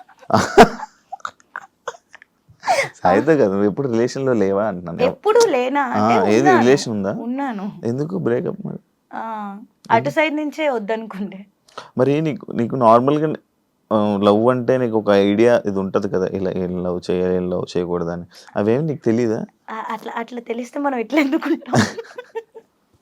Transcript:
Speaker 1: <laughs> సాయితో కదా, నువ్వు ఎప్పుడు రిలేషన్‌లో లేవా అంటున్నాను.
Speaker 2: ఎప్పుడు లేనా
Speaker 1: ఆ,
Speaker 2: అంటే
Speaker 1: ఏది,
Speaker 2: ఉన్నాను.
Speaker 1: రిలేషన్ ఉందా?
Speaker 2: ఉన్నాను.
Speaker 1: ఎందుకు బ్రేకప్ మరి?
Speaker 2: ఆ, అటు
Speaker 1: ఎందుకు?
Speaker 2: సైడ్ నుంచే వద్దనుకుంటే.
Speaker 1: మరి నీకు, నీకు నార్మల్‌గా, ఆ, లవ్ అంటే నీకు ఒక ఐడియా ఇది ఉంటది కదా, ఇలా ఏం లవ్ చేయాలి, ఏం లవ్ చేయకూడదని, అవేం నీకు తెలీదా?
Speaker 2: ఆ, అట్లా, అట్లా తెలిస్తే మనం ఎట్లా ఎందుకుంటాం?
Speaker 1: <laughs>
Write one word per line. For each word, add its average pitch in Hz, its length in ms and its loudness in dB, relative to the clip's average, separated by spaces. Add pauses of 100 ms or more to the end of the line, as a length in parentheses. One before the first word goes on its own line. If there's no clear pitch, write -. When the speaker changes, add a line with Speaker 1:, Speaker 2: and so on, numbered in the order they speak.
(300)
Speaker 1:
<laughs> - 600 4 (2250)
సాయితో 113 320 4
కదా, 123 120 4
నువ్వు 98 160 0
ఎప్పుడు 135 240 0
రిలేషన్‌లో 123 460 0
లేవా 98 320 0
అంటున్నాను. 90 360 -6
Speaker 2:
ఎప్పుడు 415 460 2
లేనా 269 340 0
Speaker 1:
ఆ, 214 300 0
Speaker 2:
అంటే 104 200 2
Speaker 1:
ఏది, 220 80 6
Speaker 2:
ఉన్నాను. - 200 4
Speaker 1:
రిలేషన్ 123 340 2
ఉందా? 101 200 -2
Speaker 2:
ఉన్నాను. 226 580 -6 (140)
Speaker 1:
ఎందుకు 147 320 -4
బ్రేకప్ 127 500 -4
మరి? - 100 -10 (360)
Speaker 2:
ఆ, 214 440 -10 (340)
అటు 233 60 4
Speaker 1:
ఎందుకు? 233 160 -2
Speaker 2:
సైడ్ 311 220 0
నుంచే 302 340 -4
వద్దనుకుంటే. 208 760 -6 (520)
Speaker 1:
మరి 139 240 2
నీకు, 156 300 -4
నీకు 117 240 -4
నార్మల్‌గా, 135 580 4 (600)
ఆ, 104 300 2
లవ్ 107 260 6
అంటే 127 280 2
నీకు 117 200 0
ఒక 101 120 -2
ఐడియా 101 560 6
ఇది 98 140 -2
ఉంటది 98 300 -2
కదా, 92 180 -2
ఇలా 95 240 -4
ఏం 90 320 -4
లవ్ 90 180 -4 (100)
చేయాలి, 90 240 0
ఏం 90 140 -2
లవ్ 90 280 -4
చేయకూడదని, 87 460 -4 (320)
అవేం 117 320 0
నీకు - 180 -6
తెలీదా? 117 400 0 (240)
Speaker 2:
ఆ, 220 200 -10
అట్లా, 220 260 -10
అట్లా 240 260 -10
తెలిస్తే 240 380 -10
మనం 277 200 -2
ఎట్లా 247 220 0
ఎందుకుంటాం? 285 520 -2
Speaker 1:
<laughs> - 920 -4 (360)